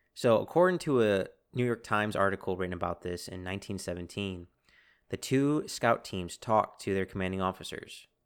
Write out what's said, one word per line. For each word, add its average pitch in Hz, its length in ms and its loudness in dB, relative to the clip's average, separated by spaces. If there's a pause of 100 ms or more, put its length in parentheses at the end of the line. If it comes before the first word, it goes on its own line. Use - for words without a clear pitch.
(140)
So 113 260 4
according 175 400 4
to 131 220 2
a 101 260 4 (260)
New 123 120 0
York 117 160 0
Times 107 360 0
article 95 400 0
written 90 160 -4
about 87 300 -4
this 90 260 -6
in 92 120 -10
nineteen 95 360 -8
seventeen, 90 720 -6 (600)
the - 100 -6
two 139 480 2
scout - 380 0
teams 90 320 -6
talked - 460 0
to 101 120 -2
their 95 120 0
commanding 95 340 -4
officers. - 720 -6 (160)